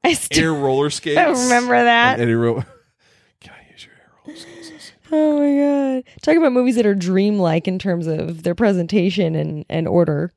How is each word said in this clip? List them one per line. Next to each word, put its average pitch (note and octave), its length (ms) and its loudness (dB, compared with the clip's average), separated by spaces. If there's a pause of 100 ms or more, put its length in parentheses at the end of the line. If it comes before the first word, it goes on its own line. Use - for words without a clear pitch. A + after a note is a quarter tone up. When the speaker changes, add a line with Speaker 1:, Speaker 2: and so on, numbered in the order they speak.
Speaker 1:
I F4 100 2
still D#3 300 -2
Speaker 2:
air D#3+ 100 0
roller C#3 360 0
skates. D3 280 -4
Speaker 1:
<laughs> - 20 2
I F4+ 80 4
remember B3 560 2
that. A#3+ 300 4
Speaker 2:
And - 80 -2
Eddie A#2 140 2
Ro-, A#2 280 0 (380)
<laughs> - 400 -20
"Can - 120 -20
I - 180 -20
use - 140 -20
your - 100 -20
air - 160 -20 (140)
roller D#4+ 140 -18
skates?" E4+ 520 -20 (200)
Speaker 1:
Oh D4+ 280 2
my C#4+ 580 0
God! B3+ 60 -8 (180)
Talk D#4 160 2
about D4+ 160 2
movies B3 240 2
that A#3 80 2
are G3+ 100 2
dreamlike F#3 720 0
in F#3 120 -4
terms E3+ 280 -4
of D#3+ 360 -6
their E3+ 120 -2
presentation F#3 800 0
and, D3+ 340 -6
and D#3+ 180 -4
order. E3 500 0